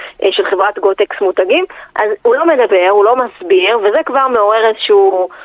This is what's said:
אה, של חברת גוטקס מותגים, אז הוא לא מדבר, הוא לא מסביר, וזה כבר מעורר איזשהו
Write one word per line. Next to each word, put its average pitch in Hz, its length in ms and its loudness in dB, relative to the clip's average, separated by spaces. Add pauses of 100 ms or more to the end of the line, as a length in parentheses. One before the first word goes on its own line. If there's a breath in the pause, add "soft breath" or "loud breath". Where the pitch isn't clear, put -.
(220 loud breath)
אה, - 100 2
של 190 120 -2
חברת 190 340 -2
גוטקס 196 420 -2
מותגים, 185 440 0 (320 loud breath)
אז 214 140 -2 (120)
הוא 233 120 2
לא 302 120 0
מדבר, 214 440 2
הוא 202 140 4
לא 233 120 2
מסביר, 196 640 -2
וזה 208 280 0
כבר 269 220 0
מעורר 220 400 0
איזשהו 196 600 2 (160 loud breath)